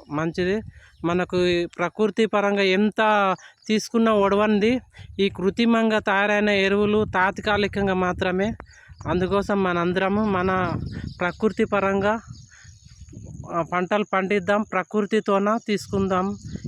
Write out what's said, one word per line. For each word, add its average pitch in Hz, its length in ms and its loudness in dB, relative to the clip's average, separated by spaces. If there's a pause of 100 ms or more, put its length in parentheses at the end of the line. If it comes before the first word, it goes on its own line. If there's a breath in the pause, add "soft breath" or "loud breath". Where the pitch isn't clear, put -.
(100)
మంచిది. 170 500 -2 (440 loud breath)
మనకు 180 320 -2
ఈ 175 300 2
ప్రకృతి 208 600 0
పరంగా 202 360 2
ఎంత 202 760 2 (300 loud breath)
తీసుకున్నా 220 460 2
ఒడవంది 208 680 2 (400 loud breath)
ఈ 196 80 2
కృత్రిమంగా 220 680 2
తయారైన 208 500 2
ఎరువులు 208 560 2
తాత్కాలికంగా 196 920 0
మాత్రమే. 185 580 -2 (540 loud breath)
అందుకోసం 185 560 0
మనందరము 185 640 0
మన 185 560 0 (400 loud breath)
ప్రకృతి 190 440 -2
పరంగా, 196 560 0 (1300 loud breath)
ఆ, 170 100 -2
పంటలు 180 500 -2
పండిద్దాం, 196 500 0
ప్రకృతితోన 208 1040 0
తీసుకుందాం. 196 680 -2 (320 loud breath)